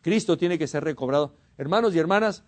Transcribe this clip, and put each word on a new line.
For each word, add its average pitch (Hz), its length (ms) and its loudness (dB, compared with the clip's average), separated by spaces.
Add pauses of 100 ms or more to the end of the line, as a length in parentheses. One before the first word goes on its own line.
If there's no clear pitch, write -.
Cristo 190 360 0
tiene 175 200 0
que 151 100 -2
ser 147 160 -6
recobrado. 143 520 -2 (220)
Hermanos 196 360 0
y 165 60 2
hermanas, 196 480 0